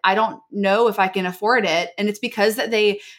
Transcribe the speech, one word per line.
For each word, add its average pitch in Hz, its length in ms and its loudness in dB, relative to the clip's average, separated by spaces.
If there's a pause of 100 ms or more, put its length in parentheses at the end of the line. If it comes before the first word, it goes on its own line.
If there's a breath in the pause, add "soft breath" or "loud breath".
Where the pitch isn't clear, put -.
I 190 120 4
don't 214 240 -2 (100)
know 202 380 2
if 202 100 -2
I 190 120 2
can 190 160 -4
afford 208 400 0
it." 170 320 -2
And 202 120 -2
it's 208 100 -6
because 208 360 0
that 233 160 -4
they, 208 300 0 (180 loud breath)